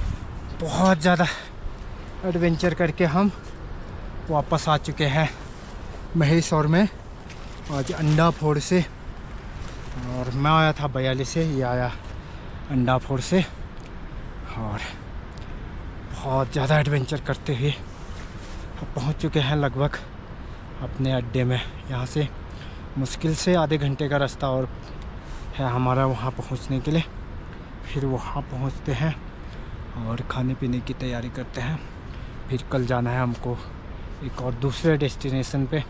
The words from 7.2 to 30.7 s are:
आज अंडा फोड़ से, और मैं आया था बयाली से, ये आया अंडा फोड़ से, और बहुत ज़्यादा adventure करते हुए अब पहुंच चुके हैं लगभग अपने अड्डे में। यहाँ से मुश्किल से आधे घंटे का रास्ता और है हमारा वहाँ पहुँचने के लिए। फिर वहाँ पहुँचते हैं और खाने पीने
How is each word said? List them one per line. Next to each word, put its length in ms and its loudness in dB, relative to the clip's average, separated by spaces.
आज 200 -2
अंडा 400 6
फोड़ 280 4
से, 220 4
और 220 -2
मैं 200 4
आया 220 8
था 140 -2
बयाली 380 0
से, 200 0
ये 180 0
आया 280 0
अंडा 260 4
फोड़ 240 0
से, 200 4
और 220 -4
बहुत 400 2
ज़्यादा 260 6
adventure 420 2
करते 340 -2
हुए 160 2
अब 1200 -8
पहुंच 220 0
चुके 220 2
हैं 180 2
लगभग 420 2
अपने 280 0
अड्डे 320 2
में। 160 2
यहाँ 160 -4
से 220 0
मुश्किल 380 0
से 200 4
आधे 220 4
घंटे 320 0
का 80 4
रास्ता 320 0
और 180 2
है 160 0
हमारा 340 4
वहाँ 260 0
पहुँचने 480 -4
के 120 0
लिए। 120 4
फिर 200 -2
वहाँ 380 -2
पहुँचते 500 -4
हैं 200 2
और 220 -2
खाने 220 0
पीने 260 0